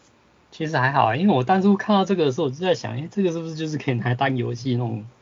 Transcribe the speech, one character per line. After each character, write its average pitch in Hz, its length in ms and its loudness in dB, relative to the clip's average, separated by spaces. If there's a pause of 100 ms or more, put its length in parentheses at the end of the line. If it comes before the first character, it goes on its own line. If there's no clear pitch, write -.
(500)
其 160 160 -6
实 156 100 -2
还 131 160 2
好 127 140 4
啊， 110 100 2
因 196 120 2
为 185 60 4
我 127 100 2
当 190 180 2
初 202 140 6
看 208 200 0
到 190 80 4
这 190 120 0
个 160 100 2
的 131 60 0
时 151 80 -4
候， 147 80 0
我 - 20 -4
就 131 60 -10
在 175 180 2
想， - 200 -8
诶， 151 160 -8
这 202 120 -2
个 175 100 2
是 170 60 -4
不 165 100 -8
是 160 60 -10
就 156 140 -6
是 151 100 -4
可 135 120 -4
以 127 40 2
拿 113 120 -2
来 123 80 2
当 131 220 0
游 120 160 -2
戏 123 200 -4
那 120 60 0
种 110 280 -6 (160)